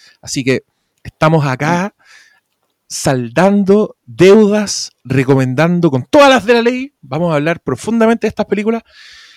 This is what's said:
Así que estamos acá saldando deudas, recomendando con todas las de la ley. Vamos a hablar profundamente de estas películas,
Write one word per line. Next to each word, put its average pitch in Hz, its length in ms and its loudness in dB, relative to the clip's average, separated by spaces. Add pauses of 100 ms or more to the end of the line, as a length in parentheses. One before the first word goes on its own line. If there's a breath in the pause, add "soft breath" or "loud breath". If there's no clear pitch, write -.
(220 soft breath)
Así 135 220 -10
que 123 200 -2 (420)
estamos 156 400 0
acá 160 500 -4 (920 soft breath)
saldando 180 1080 0 (100)
deudas, 196 840 2 (120)
recomendando 135 880 0
con 127 140 -4
todas 285 240 4
las 240 160 0
de 240 100 2
la 233 60 2
ley. 254 400 -4
Vamos 156 300 -6
a 156 40 -2
hablar 160 260 -4
profundamente 220 640 -2
de - 20 -4
estas - 160 -6
películas, 214 380 -4 (540 soft breath)